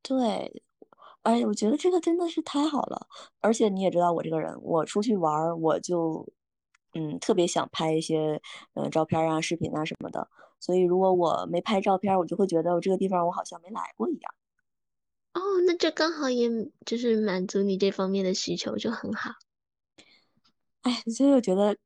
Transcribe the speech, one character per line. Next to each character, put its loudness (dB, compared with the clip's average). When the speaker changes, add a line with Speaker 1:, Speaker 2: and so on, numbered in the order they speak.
Speaker 1:
对， -2
哎， 2
我 0
觉 0
得 2
这 2
个 2
真 2
的 0
是 -4
太 -2
好 -2
了。 -10
而 2
且 2
你 -2
也 2
知 0
道 4
我 0
这 -6
个 -2
人， -8
我 0
出 -2
去 2
玩 2
儿， 0
我 2
就， -4
嗯， -6
特 0
别 4
想 -2
拍 -2
一 0
些， -2
呃， -4
照 2
片 0
儿 2
啊、 0
视 -2
频 -6
啊 -2
什 -8
么 -10
的。 -8
所 -2
以 4
如 4
果 4
我 2
没 -2
拍 2
照 2
片 0
儿， 4
我 0
就 -6
会 2
觉 2
得 2
我 2
这 -2
个 2
地 -2
方 0
我 0
好 -8
像 -16
没 -20
来 -10
过 -4
一 -2
样。 -14
Speaker 2:
哦， -4
那 4
这 0
刚 0
好 -4
也， 2
就 -4
是 2
满 0
足 0
你 2
这 2
方 -2
面 0
的 0
需 -4
求， -6
就 -4
很 -8
好。 -8
Speaker 1:
哎， 0
所 2
以 6
我 6
觉 2
得 4